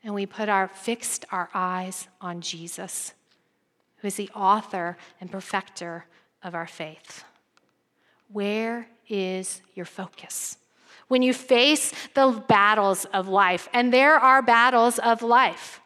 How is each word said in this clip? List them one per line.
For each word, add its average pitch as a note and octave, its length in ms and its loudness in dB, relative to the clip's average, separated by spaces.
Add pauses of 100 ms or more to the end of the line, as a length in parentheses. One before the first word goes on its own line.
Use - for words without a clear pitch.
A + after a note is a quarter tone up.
and G#3+ 100 -10
we G3+ 120 -6
put G#3 240 -8
our, F#3+ 180 2
fixed - 640 -8
our F3+ 220 -8
eyes F#3 540 -6 (120)
on F3 220 -12
Jesus, E3+ 720 -12 (840)
who G#3 100 -10
is G3 80 -8
the G3+ 200 -10
author F#3+ 640 -2 (240)
and F3+ 100 -16
perfecter F3+ 760 -10 (380)
of F3 100 -12
our E3+ 140 -8
faith. - 560 -16 (1080)
Where A3 580 -6 (180)
is F#3 540 -6 (120)
your F3+ 120 -12
focus? - 720 -14 (500)
When B3+ 140 2
you B3+ 120 2
face C4 600 2 (200)
the B3+ 340 2
battles G3+ 580 4
of F#3+ 220 -4
life, F#3+ 460 2
and B3 200 2
there C#4 220 6
are C4 260 6
battles A#3+ 580 4
of A3+ 220 0
life A#3 640 0